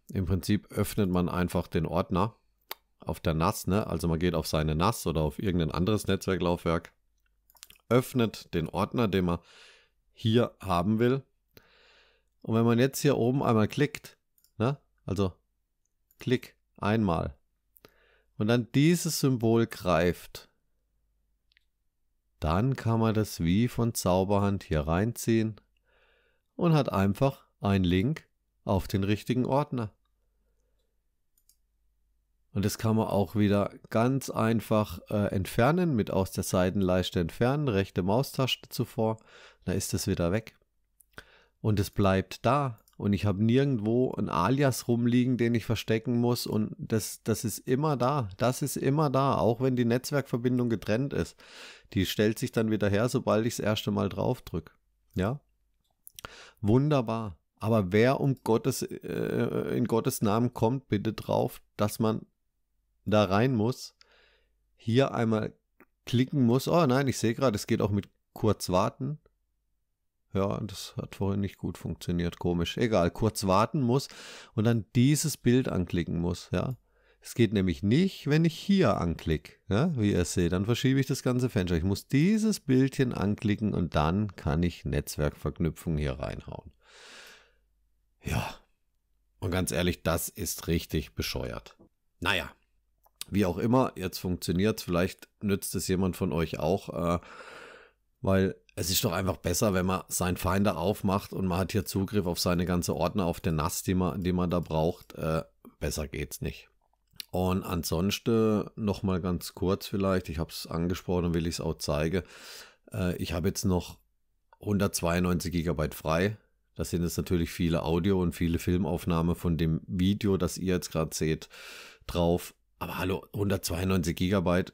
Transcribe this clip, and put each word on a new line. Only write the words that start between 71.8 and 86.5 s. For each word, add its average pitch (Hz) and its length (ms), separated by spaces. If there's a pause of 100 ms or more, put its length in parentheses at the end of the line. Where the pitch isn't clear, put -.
komisch. 87 380
Egal, 107 340
kurz - 360
warten 104 340
muss 127 280 (460)
und 107 100
dann 117 200 (100)
dieses 143 440
Bild 127 320
anklicken 87 500
muss, 85 320
ja. 92 240 (460)
Es - 120
geht 110 200
nämlich 92 280
nicht, 147 460
wenn 156 160
ich 165 120
hier 180 420
anklicke, 80 560 (160)
ja, 127 280
wie 104 140
ihr 90 140
seht, 87 260
dann 92 140
verschiebe 131 340
ich 135 60
das 135 160
ganze 123 260
Fenster. 90 300
Ich 78 40
muss 98 260
dieses 208 520
Bildchen 131 540
anklicken 104 580
und 87 220
dann 90 420
kann 78 260
ich - 220
Netzwerkverknüpfung 73 1120
hier 71 240
reinhauen. - 520 (1500)